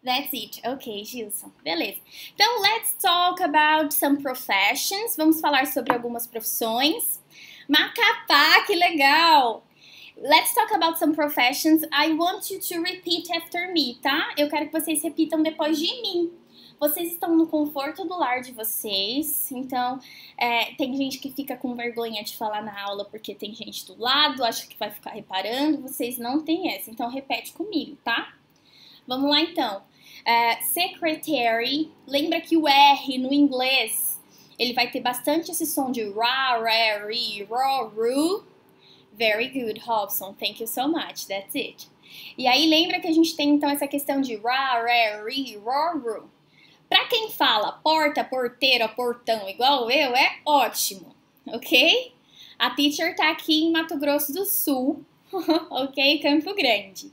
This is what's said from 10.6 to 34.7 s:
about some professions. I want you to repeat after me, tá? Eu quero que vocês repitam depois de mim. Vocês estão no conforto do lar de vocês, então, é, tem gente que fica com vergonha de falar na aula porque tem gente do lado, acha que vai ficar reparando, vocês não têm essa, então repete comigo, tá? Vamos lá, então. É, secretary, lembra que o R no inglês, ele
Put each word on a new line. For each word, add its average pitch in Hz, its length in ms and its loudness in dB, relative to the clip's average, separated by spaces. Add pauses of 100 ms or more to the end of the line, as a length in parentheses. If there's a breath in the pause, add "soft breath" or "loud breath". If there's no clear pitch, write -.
about 330 240 2
some 311 160 2
professions. 294 680 2 (100)
I 302 220 2
want 359 380 -2
you 370 80 -8
to 339 240 -6
repeat 349 520 -4
after 349 380 -6
me, 262 220 0
tá? 320 420 0
Eu 294 100 2
quero 302 200 -2
que 311 120 -2
vocês 311 220 -2
repitam 320 400 0
depois 311 380 0
de 339 80 -2 (160)
mim. 349 280 -2 (480 loud breath)
Vocês 339 340 -2
estão 339 220 0
no 320 120 4
conforto 302 580 -2
do 359 100 -6
lar 254 260 -2
de 254 100 -14
vocês, 220 1000 -4
então, 254 480 -4 (400 loud breath)
é, 240 380 0
tem 269 200 -2
gente 269 240 -4
que 277 120 -10
fica 285 240 -8
com 247 180 -6
vergonha 233 480 -6
de - 140 -10
falar 214 260 -6
na 202 220 -12
aula 202 220 -6
porque 208 280 -14
tem 208 220 -12
gente 208 300 -14
do 185 120 -20
lado, 269 460 2
acha 226 240 -2
que - 100 -20
vai 208 140 -6
ficar - 200 -16
reparando, 226 680 -2
vocês 247 360 -8
não 247 260 -4
têm 320 320 -2
essa, 220 160 -14
então 233 180 -6
repete 247 440 -8
comigo, 339 500 -6
tá? 240 300 -4 (760 soft breath)
Vamos 269 220 0
lá, 294 100 4
então. 262 440 -2 (420 loud breath)
É, 233 380 4
secretary, 302 1300 -2 (120)
lembra 320 360 0
que 330 160 2
o 311 100 4
R 277 520 6
no 254 120 -2
inglês, 262 880 2 (400 soft breath)
ele 240 140 0